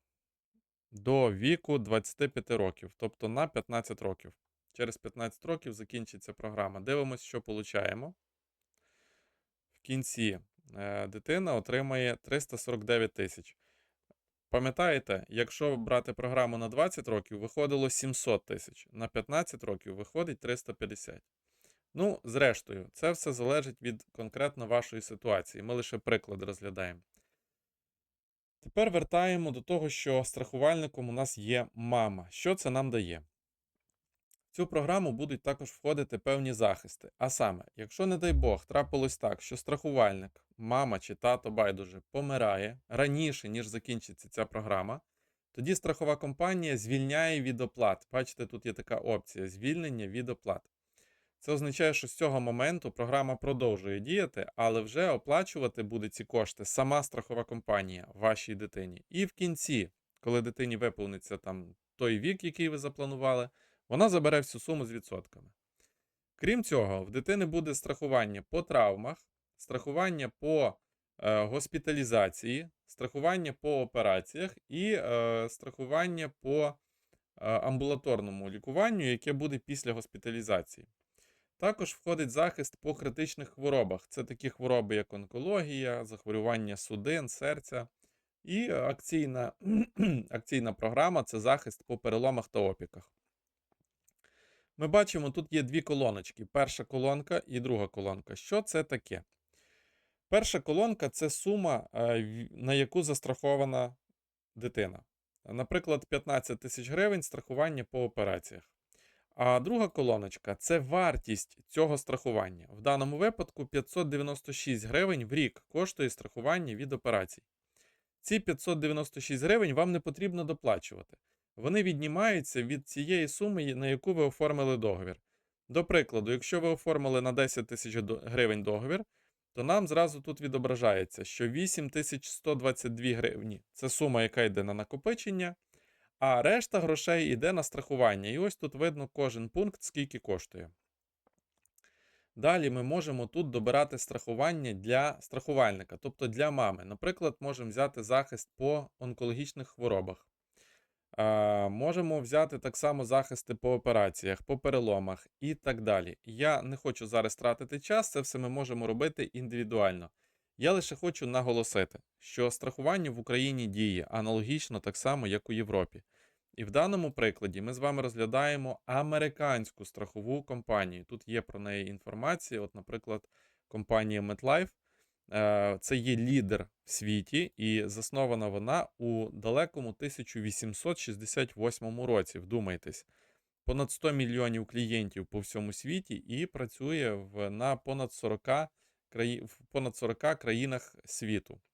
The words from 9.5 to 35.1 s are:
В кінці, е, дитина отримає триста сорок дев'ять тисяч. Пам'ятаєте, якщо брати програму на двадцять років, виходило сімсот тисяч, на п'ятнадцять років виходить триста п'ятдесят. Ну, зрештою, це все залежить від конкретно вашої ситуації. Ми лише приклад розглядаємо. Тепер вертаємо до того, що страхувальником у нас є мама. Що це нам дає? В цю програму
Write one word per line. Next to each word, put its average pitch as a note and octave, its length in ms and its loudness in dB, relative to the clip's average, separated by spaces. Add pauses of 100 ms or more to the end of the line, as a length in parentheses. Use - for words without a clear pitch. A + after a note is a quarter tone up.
В - 20 -20
кінці, A#2 560 -2 (360)
е, G2+ 320 -6
дитина D3+ 480 -2
отримає B2 640 -2
триста - 420 -6
сорок A2+ 260 -6
дев'ять A2+ 300 2
тисяч. - 420 -6 (960)
Пам'ятаєте, C3 800 2
якщо B2 480 -2
брати B2 360 0
програму B2 460 0
на A2+ 100 -4
двадцять C#3+ 400 -4
років, G#2+ 300 -2
виходило C3+ 520 0
сімсот C3 540 0
тисяч, - 480 -10
на A2+ 160 -8
п'ятнадцять C#3 560 -2
років G2 300 -6
виходить C#3+ 460 -6
триста A#2+ 320 -6
п'ятдесят. - 500 -10 (720)
Ну, F#3 300 0
зрештою, A#2 680 0
це E3 180 0
все D#3+ 220 -4
залежить C3 500 -2
від A#2 300 -8
конкретно B2+ 540 -6
вашої A#2 360 0
ситуації. G2+ 600 -4
Ми A#2 120 -4
лише A#2+ 240 -4
приклад G2+ 440 -2
розглядаємо. F#2+ 580 -8 (1600)
Тепер G#3+ 300 2
вертаємо F3 600 2
до B2 100 -8
того, D#3 280 0
що C3 360 0
страхувальником C#3 840 0
у A#2 40 -6
нас C3 260 -4
є A#2 360 2
мама. A2+ 560 0
Що F#3 240 0
це C#3+ 160 -2
нам C3+ 200 0
дає? F2 320 -2 (1300)
В - 40 -20
цю F3+ 120 0
програму E3 460 2